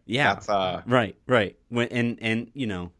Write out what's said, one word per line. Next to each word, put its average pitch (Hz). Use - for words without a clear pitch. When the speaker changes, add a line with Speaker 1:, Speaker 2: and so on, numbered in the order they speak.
Speaker 1:
Yeah. 123
Speaker 2:
That's, -
uh, 92
Speaker 1:
Right, 117
right. 113
When, 120
and, 120
and, 113
you 135
know, 90